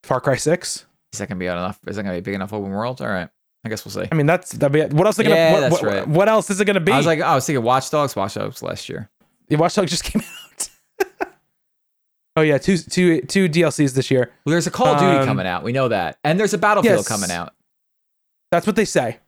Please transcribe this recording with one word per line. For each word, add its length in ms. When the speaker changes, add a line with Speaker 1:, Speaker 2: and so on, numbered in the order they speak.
Speaker 1:
Far 160
Cry 160
six. 480
Speaker 2:
Is 60
that 100
gonna 80
be 100
out 80
enough? 300
Is 100
that 60
gonna 140
be 20
a 40
big 120
enough 180
open 180
world? 300
All 80
right, 220
I 60
guess 140
we'll 80
see. 200
Speaker 1:
I 20
mean, 120
that's, 260
that'd 200
be, 40
what 120
else? 120
Are 40
they 80
gonna, 100
Speaker 2:
Yeah, 140
Speaker 1:
what, 60
Speaker 2:
that's 120
Speaker 1:
what, 120
Speaker 2:
right. 220
Speaker 1:
what 220
else 220
is 100
it 60
gonna 140
be? 120
Speaker 2:
I 60
was 80
like, 140
oh, 40
I 100
was 120
thinking 180
Watch 260
Dogs. 240
Watch 200
Dogs 280
last 280
year. 180
Speaker 1:
Yeah, 80
Watch 180
Dogs 160
just 140
<laughs> 80
came 100
out. 460
Oh 60
yeah, 160
two, 200
two, 440
two 260
D 140
L 100
Cs 220
this 160
year. 200
Speaker 2:
Well, 80
there's 160
a 20
Call 180
of 120
Duty 180
Speaker 1:
Um, 80
Speaker 2:
coming 200
out. 180
We 80
know 160
that, 340
and 160
there's 160
a 40
Battlefield 400
Speaker 1:
yes. 100
Speaker 2:
coming 240
out. 200
Speaker 1:
That's 140
what 100
they 80
say. 440